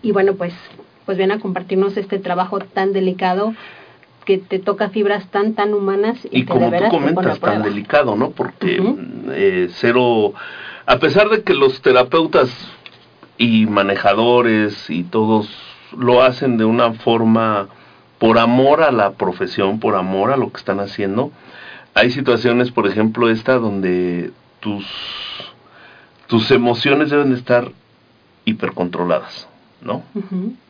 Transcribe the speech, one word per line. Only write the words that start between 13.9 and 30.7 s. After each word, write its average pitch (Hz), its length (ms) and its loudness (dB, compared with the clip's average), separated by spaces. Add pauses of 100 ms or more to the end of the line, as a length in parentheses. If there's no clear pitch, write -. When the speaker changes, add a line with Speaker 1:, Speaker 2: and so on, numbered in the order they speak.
Speaker 2:
y 85 140 -4
todos 107 460 0 (480)
lo 123 260 4
hacen 127 340 0
de 110 80 2
una 113 280 2
forma 113 720 0 (500)
por 113 220 4
amor 131 420 4
a 151 120 4
la 101 180 2
profesión, 101 680 -4
por 110 140 0
amor 95 360 0
a 139 60 0
lo 117 160 -2
que - 40 -16
están 98 220 -4
haciendo, 101 520 -4 (640)
hay 123 180 4
situaciones, 123 600 0
por - 160 0
ejemplo, 110 420 0
esta 113 300 0
donde 90 720 -2 (300)
tus, 101 240 -8 (1400)
tus 113 240 0
emociones 131 580 2
deben 143 220 2
de 127 40 2
estar 123 360 0 (760)
hipercontroladas, 90 1040 -4 (320)
¿no? - 200 -8 (140)
Speaker 1:
Ujú. 196 380 -8 (160)